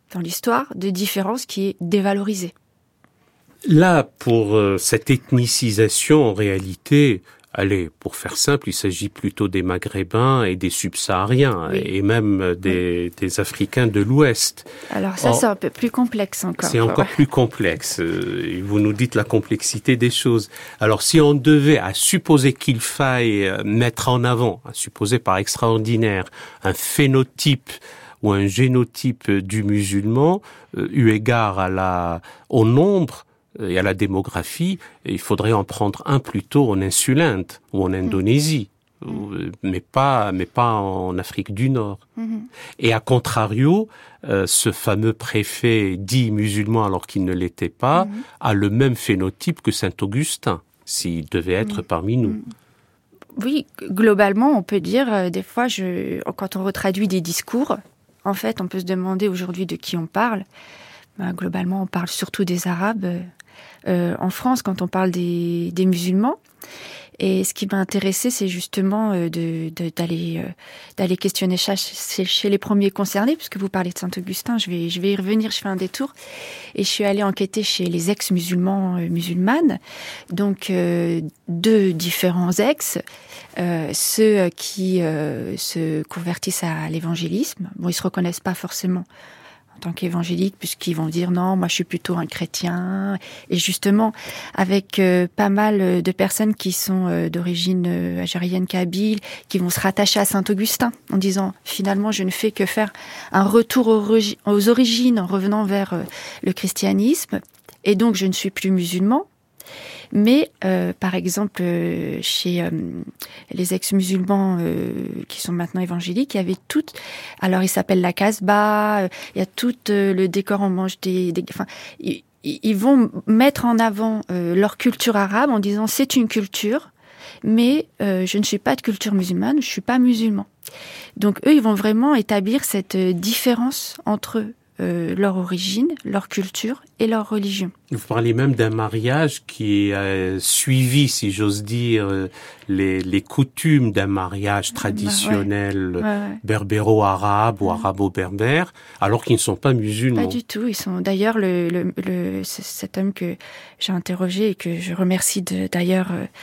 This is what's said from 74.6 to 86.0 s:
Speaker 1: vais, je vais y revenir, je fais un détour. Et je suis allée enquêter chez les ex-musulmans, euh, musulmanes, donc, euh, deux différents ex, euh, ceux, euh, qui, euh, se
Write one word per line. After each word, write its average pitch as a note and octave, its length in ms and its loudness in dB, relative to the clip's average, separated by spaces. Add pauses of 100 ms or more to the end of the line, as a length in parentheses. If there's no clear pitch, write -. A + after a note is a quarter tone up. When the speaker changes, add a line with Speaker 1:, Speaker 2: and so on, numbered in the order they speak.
Speaker 1:
vais, E3+ 180 -2
je F3 140 -4
vais G3 100 2
y G3 40 2
revenir, G#3 340 0
je - 80 -4
fais G3+ 100 -6
un F#3+ 80 -2
détour. F#3 380 -6 (600)
Et G3+ 100 -2
je - 40 -2
suis - 160 -2
allée G3+ 180 2
enquêter G3 400 -2
chez G3 220 -2
les E3+ 260 -2
ex-musulmans, F3+ 840 0
euh, E3+ 140 -2
musulmanes, F3+ 680 0 (520)
donc, G3 400 -2
euh, E3+ 500 0 (280)
deux F#3+ 440 4
différents F3 600 0
ex, A#3+ 460 0 (600)
euh, E3+ 340 -2
ceux, G#3+ 460 4
euh, F3+ 100 4
qui, F#3 540 -2
euh, D3+ 560 -4
se D#3+ 460 -4